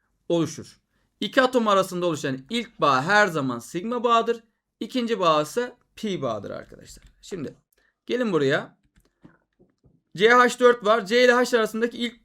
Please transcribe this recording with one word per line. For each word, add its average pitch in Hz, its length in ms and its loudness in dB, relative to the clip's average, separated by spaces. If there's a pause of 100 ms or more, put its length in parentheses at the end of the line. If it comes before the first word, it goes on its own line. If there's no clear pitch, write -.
(300)
oluşur. 165 500 -4 (400)
İki 208 220 0
atom 254 260 2
arasında 185 380 0
oluşan 139 320 -4 (120)
ilk 233 320 -8
bağ 135 220 2
her 208 240 2
zaman 135 320 -4
sigma 220 440 -8
bağıdır. 233 400 0 (360)
İkinci 233 400 -4
bağ 160 220 4
ise 240 340 -6 (200)
pi 180 260 -6
bağıdır 107 300 -6
arkadaşlar. - 540 -18 (160)
Şimdi 160 340 -12 (500)
gelin 226 280 -2
buraya. 151 440 0 (1400)
C 214 120 4
H 247 300 4
dört 240 260 4
var. 214 200 2
C 240 200 4
ile 247 80 6
H 247 240 2
arasındaki 220 400 -2
ilk 240 280 -6